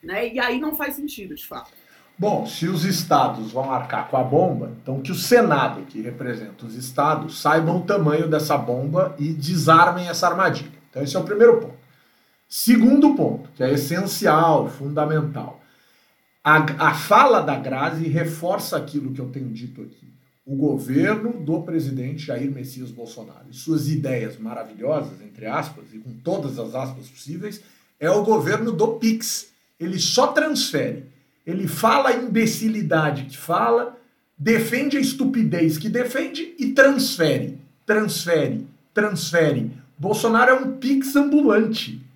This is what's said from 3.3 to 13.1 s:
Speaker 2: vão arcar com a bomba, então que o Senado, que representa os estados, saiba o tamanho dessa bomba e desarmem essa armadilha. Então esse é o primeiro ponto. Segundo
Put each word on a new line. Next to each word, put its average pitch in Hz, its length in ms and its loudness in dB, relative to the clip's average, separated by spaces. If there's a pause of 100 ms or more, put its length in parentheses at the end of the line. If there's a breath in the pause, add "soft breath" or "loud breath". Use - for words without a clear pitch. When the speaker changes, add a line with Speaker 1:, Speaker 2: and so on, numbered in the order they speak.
Speaker 2:
vão 135 200 -4
arcar 123 380 -6
com 135 80 0
a 127 60 2
bomba, 135 580 0
então 131 200 -8
que 160 100 -8
o 180 40 -4
Senado, 139 680 2
que - 180 -14
representa 117 640 -10
os 113 100 -12
estados, 147 640 -2
saiba 160 320 2
o 175 100 0
tamanho 160 460 2
dessa 151 300 0
bomba 139 600 -2
e 147 140 -2
desarmem 170 760 4
essa 170 180 0
armadilha. 170 440 0 (180)
Então 131 120 -8
esse 143 140 -4
é 185 40 0
o - 40 -4
primeiro 208 380 6
ponto. - 160 -12 (720 soft breath)
Segundo 254 680 6